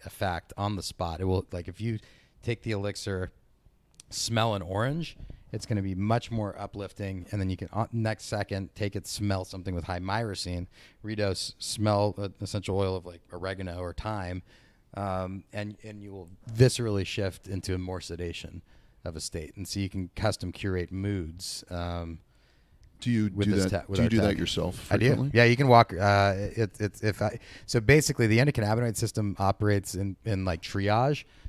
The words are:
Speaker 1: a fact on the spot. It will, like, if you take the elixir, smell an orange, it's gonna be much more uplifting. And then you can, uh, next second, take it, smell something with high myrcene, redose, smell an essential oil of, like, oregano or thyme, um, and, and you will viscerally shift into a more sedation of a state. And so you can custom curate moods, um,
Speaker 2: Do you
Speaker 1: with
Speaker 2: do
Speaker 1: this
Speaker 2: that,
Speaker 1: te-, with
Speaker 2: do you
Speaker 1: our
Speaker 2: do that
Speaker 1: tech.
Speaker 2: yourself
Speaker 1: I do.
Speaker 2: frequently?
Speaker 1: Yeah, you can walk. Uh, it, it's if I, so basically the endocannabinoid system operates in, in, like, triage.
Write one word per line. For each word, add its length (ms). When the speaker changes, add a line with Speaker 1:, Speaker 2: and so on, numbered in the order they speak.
Speaker 1:
a 60
fact 480
on 180
the 60
spot. 380
It 40
will, 260
like, 160
if 140
you 180
take 180
the 120
elixir, 600
smell 440
an 60
orange, 560
it's 120
gonna 160
be 140
much 360
more 280
uplifting. 720
And 100
then 80
you 80
can, 160
uh, 200
next 320
second, 500
take 220
it, 100
smell 380
something 320
with 80
high 160
myrcene, 640
redose, 540
smell 600
an 240
essential 340
oil 200
of, 100
like, 140
oregano 460
or 160
thyme, 480
um, 560
and, 320
and 180
you 100
will 160
viscerally 540
shift 400
into 280
a 40
more 220
sedation 600
of 100
a 60
state. 360
And 100
so 120
you 100
can 280
custom 340
curate 400
moods, 800
um, 480
Speaker 2:
Do 100
you 220
Speaker 1:
with 160
Speaker 2:
do 60
Speaker 1:
this 160
Speaker 2:
that, 160
Speaker 1:
te-, 40
with 80
Speaker 2:
do 40
you 40
Speaker 1:
our 40
Speaker 2:
do 120
that 80
Speaker 1:
tech. 80
Speaker 2:
yourself 520
Speaker 1:
I 60
do. 100
Speaker 2:
frequently? 320
Speaker 1:
Yeah, 60
you 120
can 120
walk. 240
Uh, 440
it, 440
it's 220
if 200
I, 160
so 140
basically 460
the 120
endocannabinoid 580
system 420
operates 560
in, 300
in, 200
like, 160
triage. 640